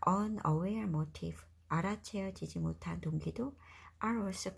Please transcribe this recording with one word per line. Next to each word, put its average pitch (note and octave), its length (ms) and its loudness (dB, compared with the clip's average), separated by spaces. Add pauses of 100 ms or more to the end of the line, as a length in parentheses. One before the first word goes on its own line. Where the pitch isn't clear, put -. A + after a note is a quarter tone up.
unaware G3+ 800 2
motive, D#3 540 -2 (260)
알아채어지지 F#3+ 920 -2
못한 E3 420 -2
동기도 E3 540 -2 (480)
are A3+ 180 2
also F#3+ 360 -4